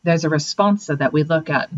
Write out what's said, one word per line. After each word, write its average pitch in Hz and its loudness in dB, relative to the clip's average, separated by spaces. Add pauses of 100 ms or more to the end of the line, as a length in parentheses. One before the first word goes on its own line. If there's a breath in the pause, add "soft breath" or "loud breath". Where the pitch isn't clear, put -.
there's 165 2
a 160 0
responsa 160 0
that 139 0
we 156 2
look 160 -2
at. 143 -2